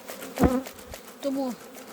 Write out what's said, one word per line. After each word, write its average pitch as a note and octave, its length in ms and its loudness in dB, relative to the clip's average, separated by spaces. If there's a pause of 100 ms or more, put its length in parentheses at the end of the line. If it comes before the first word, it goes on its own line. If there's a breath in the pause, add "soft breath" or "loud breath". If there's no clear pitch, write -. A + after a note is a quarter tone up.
(1200)
тому C4+ 320 0 (400)